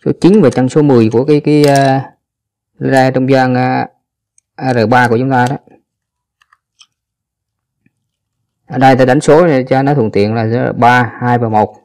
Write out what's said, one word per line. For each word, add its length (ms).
số 160
chín 220
và 80
chân 180
số 140
mười 300
của 120
cái, 160
cái, 240
à, 480
ra 320
trung 200
gian, 240
à, 340
R 220
ba 180
của 100
chúng 120
ta 200
đó. 60
Ở 120
đây 180
ta 80
đánh 160
số 260
này 220
cho 140
nó 120
thuận 160
tiện 240
là 380
ba, 480
hai 180
và 100
một. 360